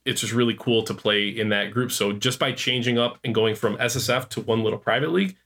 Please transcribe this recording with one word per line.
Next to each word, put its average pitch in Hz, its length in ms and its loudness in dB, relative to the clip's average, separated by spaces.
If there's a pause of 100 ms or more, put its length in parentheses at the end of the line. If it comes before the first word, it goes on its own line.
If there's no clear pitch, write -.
it's 123 160 -2
just 107 100 -4
really 117 220 2
cool 113 300 2
to 110 100 -4
play 104 340 2
in 107 220 -2
that 101 200 0
group. 120 220 -2
So 101 200 0
just 120 260 -2
by 135 140 0
changing 123 440 0
up 120 260 0
and 113 120 -4
going 110 200 2
from 104 240 -2
S 120 160 0
S 117 140 -2
F 127 220 0
to - 100 -8
one 113 220 0
little 101 160 0
private 131 320 0
league, 190 360 0